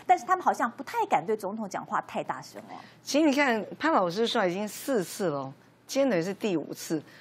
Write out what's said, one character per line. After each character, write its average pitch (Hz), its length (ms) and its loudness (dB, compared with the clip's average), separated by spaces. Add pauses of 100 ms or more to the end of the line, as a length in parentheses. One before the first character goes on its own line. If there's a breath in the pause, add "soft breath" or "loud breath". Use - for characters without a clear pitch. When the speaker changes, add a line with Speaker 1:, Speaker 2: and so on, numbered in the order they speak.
Speaker 1:
但 359 120 6
是 240 60 -10
他 370 120 2
们 359 60 -2
好 202 100 4
像 240 180 -2
不 - 140 -12
太 453 220 -2
敢 160 180 2
对 214 120 0
总 202 200 -6
统 214 120 -6
讲 - 160 -6
话 165 180 -2
太 - 200 -6
大 131 180 -8
声 - 200 -16 (100)
哦。 90 40 -16 (280 loud breath)
Speaker 2:
其 - 180 0
实 320 60 8
你 269 80 6
看 247 300 2 (140)
潘 320 140 2
老 190 180 4
师 220 160 0
说 220 200 2
已 175 60 0
经 202 140 -4
四 214 360 -2
次 180 260 -4
了， 139 240 -4 (340 soft breath)
今 - 140 -2
天 277 100 4
等 185 80 2
于 160 40 2
是 196 100 -4
第 190 240 0
五 - 160 -4
次， - 300 -4 (180 loud breath)